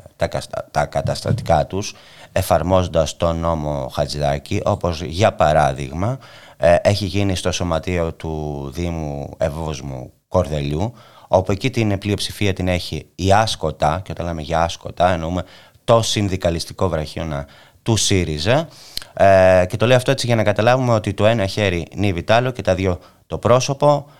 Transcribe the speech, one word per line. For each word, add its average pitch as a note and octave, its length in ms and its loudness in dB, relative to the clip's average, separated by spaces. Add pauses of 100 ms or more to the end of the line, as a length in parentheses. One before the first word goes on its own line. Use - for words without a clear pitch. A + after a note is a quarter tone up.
(160)
τα - 120 -2
καστα-, - 440 -8
τα D2 140 0
καταστατικά - 840 -2
τους, G2+ 280 -8 (360)
εφαρμόζοντας F2 840 0
τον E2+ 200 0
νόμο D2+ 500 -2
Χατζηδάκη, D2 800 -4
όπως F2+ 360 -2
για F2+ 320 0
παράδειγμα, D2+ 840 0 (380)
ε, E2+ 240 4
έχει G2+ 240 0
γίνει G2 300 -2
στο F2 160 -4
σωματείο E2+ 640 -2
του D2+ 600 -8
Δήμου D2+ 640 -6
Ευόσμου C#2+ 760 -6 (160)
Κορδελιού, D#2 680 -2 (340)
όπου F#2 240 2
εκεί G#2 180 -2
την G#2+ 280 0
πλειοψηφία G2 560 -2
την F2+ 140 -4
έχει F2 380 -4 (100)
η F#2+ 180 2
Άσκοτα, E2+ 720 0
και - 80 -12
όταν E2 140 -8
λέμε E2+ 160 -6
για D#2+ 200 0
Άσκοτα, E2+ 500 0
εννοούμε E2+ 320 -2 (400)
το A#2 180 4
συνδικαλιστικό G2 880 -2
βραχίωνα D#2 580 -6 (360)
του A2+ 120 0
σύριζα. F#2+ 720 0 (460)
Ε, F#2 560 6
και - 80 -4
το A2 80 0
λέω B2 100 6
αυτό B2+ 160 2
έτσι C3 140 -2
για A#2+ 100 2
να A2 80 2
καταλάβουμε A#2 500 2
ότι G#2+ 200 0
το G2+ 120 2
ένα A2+ 200 2
χέρι F#2 500 -2
νύβει F2 280 0
τ' - 80 0
άλλο B2 200 2
και G#2+ 100 -8
τα F#2 140 0
δύο F2+ 240 -2 (280)
το D#2+ 100 -6
πρόσωπο. C#3 720 2 (100)